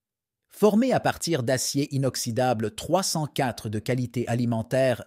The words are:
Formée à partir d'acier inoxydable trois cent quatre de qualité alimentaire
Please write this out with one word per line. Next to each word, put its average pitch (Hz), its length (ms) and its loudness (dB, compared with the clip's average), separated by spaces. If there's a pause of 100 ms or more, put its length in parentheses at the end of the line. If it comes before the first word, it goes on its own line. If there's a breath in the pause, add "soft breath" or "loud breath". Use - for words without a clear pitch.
(480)
Formée 214 460 4
à - 60 2
partir 143 420 -2
d'acier 135 520 0
inoxydable 123 800 0
trois - 280 0
cent 156 240 -2
quatre 123 420 -4
de 107 100 -2
qualité 123 480 -2
alimentaire 120 800 0